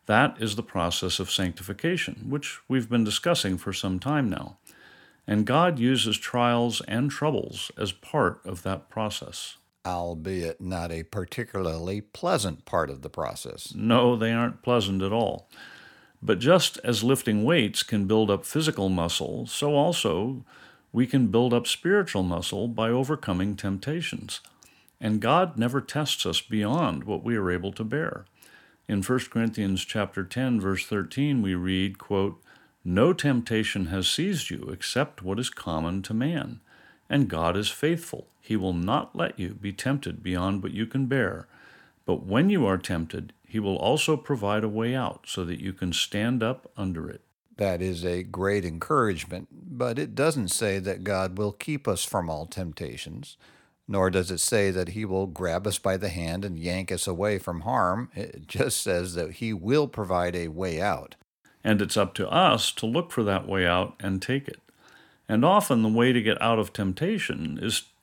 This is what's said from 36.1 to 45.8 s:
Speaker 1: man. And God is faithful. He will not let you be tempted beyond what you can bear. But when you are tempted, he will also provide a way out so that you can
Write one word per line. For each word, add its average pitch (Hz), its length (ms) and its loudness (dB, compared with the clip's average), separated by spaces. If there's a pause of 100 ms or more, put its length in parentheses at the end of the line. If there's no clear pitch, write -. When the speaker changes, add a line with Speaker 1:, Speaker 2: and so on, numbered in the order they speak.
Speaker 1:
man. 135 460 -2 (480)
And 139 220 2
God 82 260 2
is 104 140 0
faithful. - 580 -2 (140)
He - 160 -2
will 92 160 0
not 92 420 0
let - 240 -4
you 90 100 -4
be 101 220 -8
tempted 110 520 -4
beyond 92 400 0
what 92 100 -6
you 110 140 -4
can 135 180 0
bear. 117 420 0 (580)
But - 180 0
when 113 260 4
you 185 160 4
are 95 140 4
tempted, 82 520 -4 (160)
he 110 120 -4
will 98 180 0
also 147 400 2
provide 107 460 0
a 110 60 0
way 113 260 -2
out - 320 -4
so 92 180 -4
that 85 140 -6
you 95 120 -6
can 90 220 -2